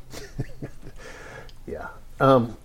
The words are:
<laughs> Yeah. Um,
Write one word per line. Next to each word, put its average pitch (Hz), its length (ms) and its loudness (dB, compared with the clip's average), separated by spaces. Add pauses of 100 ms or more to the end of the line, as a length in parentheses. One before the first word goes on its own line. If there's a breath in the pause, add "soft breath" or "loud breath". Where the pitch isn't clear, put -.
<laughs> - 40 -16 (1600 loud breath)
Yeah. - 220 -8 (320)
Um, 131 440 8